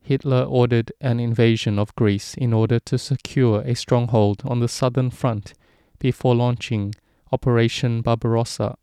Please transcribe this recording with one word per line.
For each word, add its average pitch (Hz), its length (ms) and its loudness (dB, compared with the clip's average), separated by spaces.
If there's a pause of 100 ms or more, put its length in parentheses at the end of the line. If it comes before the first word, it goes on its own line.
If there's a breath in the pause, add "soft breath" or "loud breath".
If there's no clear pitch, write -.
Hitler 131 440 0
ordered 120 560 0
an 120 180 0
invasion 117 600 2
of 104 160 -4
Greece 101 380 0
in 120 180 0
order 113 260 2
to - 180 -4
secure 123 640 0
a 117 120 -2
stronghold 110 720 0
on 120 160 -2
the 117 80 0
southern 127 420 -2
front 110 440 -4 (440 soft breath)
before 123 380 0
launching 117 580 -2 (380)
Operation 117 680 0
Barbarossa 113 800 -2